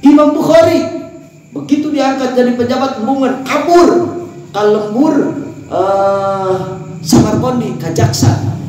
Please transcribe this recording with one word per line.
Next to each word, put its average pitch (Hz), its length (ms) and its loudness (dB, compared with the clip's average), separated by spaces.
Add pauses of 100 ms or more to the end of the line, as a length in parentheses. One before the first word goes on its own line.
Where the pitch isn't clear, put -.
Imam 294 320 6
Bukhari 330 480 4 (680)
begitu 294 400 -2
diangkat 262 420 0
jadi 240 220 2
pejabat 262 480 -2
embungan, 269 420 -2
kabur, 339 720 2 (320)
kalembur, 208 960 0 (240)
eh, 196 840 0 (480)
Samarkondi, 240 720 0
Kajaksan. - 800 0 (120)